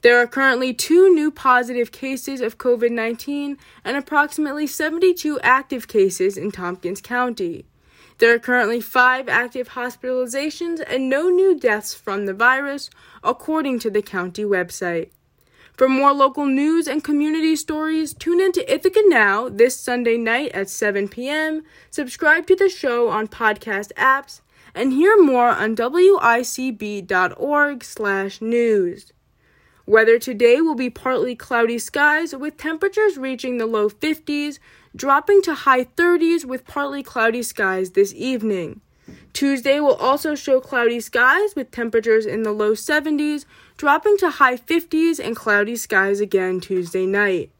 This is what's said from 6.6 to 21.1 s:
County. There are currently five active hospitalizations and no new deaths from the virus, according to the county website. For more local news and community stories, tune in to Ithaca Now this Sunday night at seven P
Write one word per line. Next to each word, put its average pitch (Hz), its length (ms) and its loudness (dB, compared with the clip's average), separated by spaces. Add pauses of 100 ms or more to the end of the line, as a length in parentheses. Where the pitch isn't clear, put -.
County. 240 640 -6 (540)
There 233 160 6
are 233 40 0
currently 240 420 0
five 254 480 2
active 240 420 -4
hospitalizations 254 1160 -6
and 262 220 -4
no 294 200 0
new 359 300 4
deaths 214 360 -2
from 202 320 -6
the 190 80 -6
virus, 269 540 0 (360)
according 277 540 -4
to 226 120 -6
the 208 120 -2
county 185 420 -8
website. 180 640 -4 (680)
For 262 140 4
more 277 240 2
local 277 320 2
news 302 420 0
and 294 160 -6
community 311 500 0
stories, 311 600 -4
tune 349 260 0
in 381 120 2
to - 200 -2
Ithaca 381 360 0
Now 226 420 2
this 233 280 2
Sunday 240 380 -2
night 233 360 -2
at 196 180 -6
seven 202 360 -2
P 247 220 -10